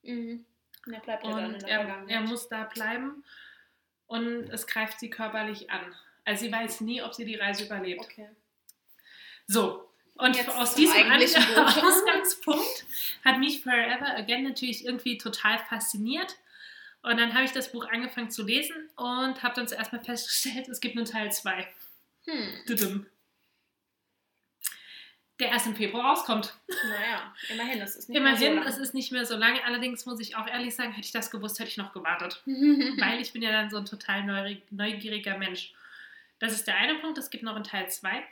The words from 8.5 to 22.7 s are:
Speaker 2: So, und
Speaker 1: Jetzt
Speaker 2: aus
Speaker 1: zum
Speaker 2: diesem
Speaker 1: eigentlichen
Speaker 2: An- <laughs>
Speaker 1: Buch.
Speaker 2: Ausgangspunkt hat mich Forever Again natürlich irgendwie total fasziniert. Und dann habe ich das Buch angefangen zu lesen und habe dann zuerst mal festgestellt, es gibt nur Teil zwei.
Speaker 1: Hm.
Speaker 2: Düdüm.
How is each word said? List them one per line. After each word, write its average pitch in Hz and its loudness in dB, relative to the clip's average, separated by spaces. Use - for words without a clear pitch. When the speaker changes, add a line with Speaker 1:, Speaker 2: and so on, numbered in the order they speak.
Speaker 2:
So, - 0
und 254 4
Speaker 1:
Jetzt 247 2
Speaker 2:
aus 247 2
Speaker 1:
zum 285 8
Speaker 2:
diesem - 8
Speaker 1:
eigentlichen 247 8
Speaker 2:
An- 233 8
<laughs> - -
Speaker 1:
Buch. 311 6
Speaker 2:
Ausgangspunkt - 4
hat 254 6
mich 294 0
Forever 247 2
Again 233 -2
natürlich 254 -4
irgendwie 247 -2
total 226 0
fasziniert. 226 -4
Und 233 2
dann 233 4
habe 254 4
ich 262 0
das 262 -4
Buch 233 -6
angefangen 233 -4
zu 220 -6
lesen 311 -2
und 254 -2
habe 247 0
dann 240 -2
zuerst - -6
mal 233 -6
festgestellt, 240 -4
es 240 -8
gibt - -4
nur 233 -2
Teil 214 -4
zwei. 185 -4
Speaker 1:
Hm. 262 -4
Speaker 2:
Düdüm. 202 0